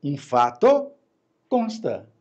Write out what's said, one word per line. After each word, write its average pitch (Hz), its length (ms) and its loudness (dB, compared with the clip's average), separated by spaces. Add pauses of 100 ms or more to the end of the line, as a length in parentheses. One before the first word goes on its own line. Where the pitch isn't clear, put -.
um 143 120 -4
fato 139 760 2 (560)
consta. 220 600 -4 (140)